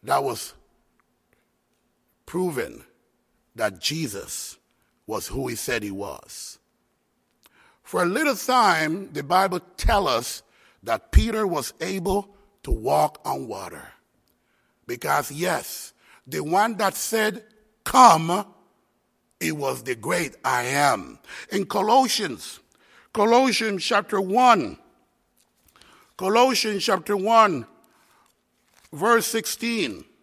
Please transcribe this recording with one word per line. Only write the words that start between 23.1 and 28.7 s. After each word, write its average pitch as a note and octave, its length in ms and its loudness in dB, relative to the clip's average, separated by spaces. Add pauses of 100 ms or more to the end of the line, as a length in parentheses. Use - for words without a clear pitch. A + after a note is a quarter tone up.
Colossians A3 680 2
chapter G3+ 380 0
one, F#3+ 560 4 (1400)
Colossians G#3+ 680 2
chapter G3+ 320 0
one, G3+ 500 4 (1300)